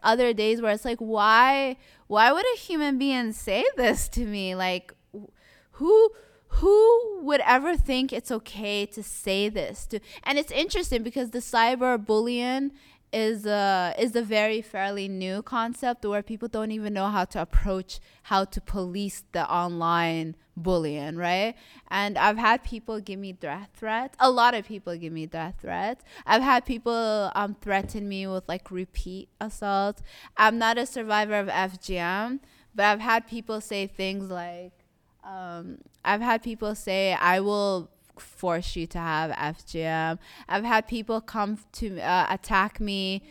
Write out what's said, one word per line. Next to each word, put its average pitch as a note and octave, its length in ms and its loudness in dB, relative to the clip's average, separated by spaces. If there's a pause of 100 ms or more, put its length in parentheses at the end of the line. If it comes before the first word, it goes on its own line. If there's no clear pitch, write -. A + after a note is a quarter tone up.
other A#3+ 300 4
days A3 280 0
where A3 120 2
it's G#3+ 120 -4
like, A#3 140 -4
"Why, A#3 800 4 (300)
why A3 260 6
would F#4 200 0
a A4 40 -2
human D4 400 -2
being B3+ 340 0
say G#3+ 320 -2 (140)
this B3 320 2
to A#3+ 160 -2
me? F#3+ 300 -4
Like, F#3 380 -4 (220)
wh-, G#3 160 -16 (420)
who, G#4+ 380 6 (360)
who G#4+ 760 6
would C#4+ 240 2
ever C#4 320 4
think C4 340 2
it's - 180 -8
okay G#3 580 -4
to G#3 140 -14
say G3 460 -2
this G3+ 400 -6
to?" G#3+ 140 -8 (240)
And C#4 120 0
it's C#4+ 140 -2
interesting D4+ 500 0
because A#3+ 300 -6
the B3 80 -6
cyberbullying A#3+ 1300 0 (420)
is A3 320 -2
a, G3 520 2
is A3 200 0
a A#3 40 2
very G#3+ 400 0
fairly G3 460 -6
new F#3+ 360 -6
concept A#3+ 600 -4
where G#3 160 -2
people A3+ 280 -10
don't A3 220 -4
even G#3+ 220 -6
know G3 140 -2
how G3+ 180 0
to F#3 160 -8
approach, - 600 0 (220)
how G3 220 2
to G3 160 -8
police F#3+ 680 -6
the E3 200 -2
online E3+ 840 0 (200)
bullying, D#3+ 600 -2
right? F#3 400 0 (340)
And G3+ 300 -2
I've G#3 180 4
had A#3 260 2
people A3 360 -8
give G3 180 -12
me G3 140 -12
death F3+ 420 -10
threats. A3+ 460 -6
A B3+ 100 10
lot A#3+ 240 6
of G#3 140 -4
people F#3+ 280 -10
give E3 160 -8
me D#3+ 140 -6
death E3 340 -8
threats. F#3 440 -6 (240)
I've A#3 160 6
had B3+ 240 2
people, A3+ 680 -2
um, G3+ 280 -2
threaten G3+ 460 -4
me G3 200 -6
with, F#3 200 -6
like, F#3 220 -8
repeat F#3 600 -8 (120)
assault. G3+ 640 -2 (340)
I'm A3 220 6
not A#3 180 2
a A#3+ 80 -2
survivor G#3+ 540 -2
of G3 100 -4
F F#3 320 -2
G F#3 160 -6
M, G3+ 440 -4 (340)
but G3+ 100 2
I've G#3 140 4
had A3+ 260 0
people A3 340 -8
say G3+ 280 -6
things G3 420 -6
like, F3 440 -12 (500)
um, F3+ 560 -14 (260)
I've G#3 160 2
had A3+ 220 0
people A3 320 -6
say, F#3+ 380 0
"I F3+ 260 4
will G3+ 500 0 (280)
force - 580 -4
you E3 120 -6
to F3+ 100 -12
have D#3+ 400 -2
F D3+ 280 -6
G E3 180 -8
M." D#3+ 360 -2 (300)
I've G3+ 160 -2
had A3 240 2
people A3 320 -4
come G#3 360 -4 (160)
to, F#3+ 280 -8
uh, F3+ 280 2
attack G3 520 0
me F#3+ 480 -2